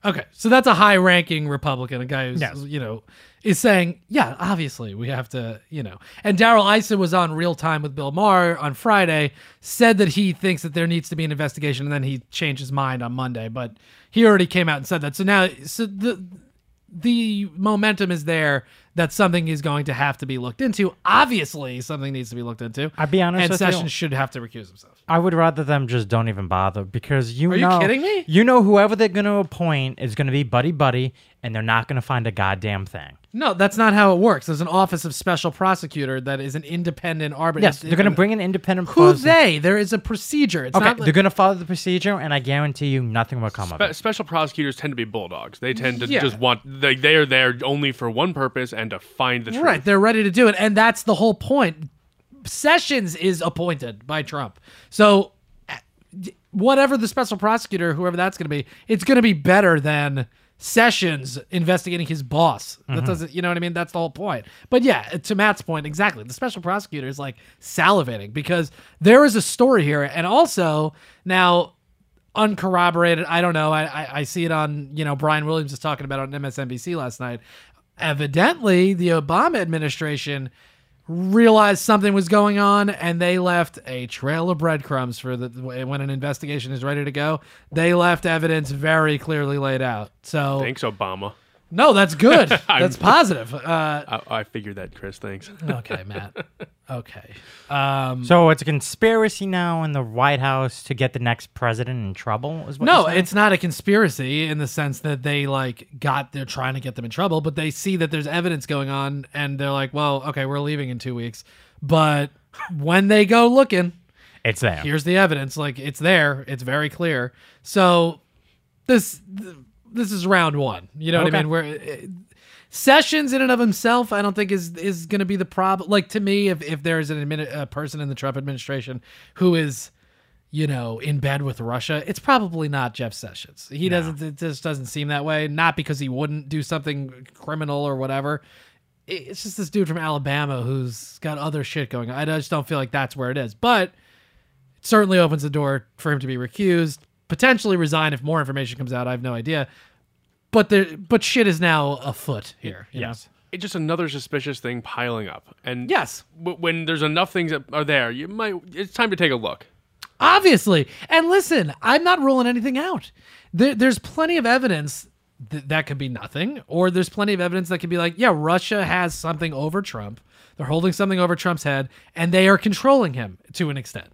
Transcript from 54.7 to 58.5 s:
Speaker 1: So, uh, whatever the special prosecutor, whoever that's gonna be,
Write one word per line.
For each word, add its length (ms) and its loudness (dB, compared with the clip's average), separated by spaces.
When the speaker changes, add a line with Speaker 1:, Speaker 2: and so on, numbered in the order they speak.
Speaker 1:
So, 440 4
uh, 60 -12
whatever 460 4
the 100 -2
special 300 -4
prosecutor, 580 -2
whoever 220 -4
that's 220 -2
gonna 100 -6
be, 180 -4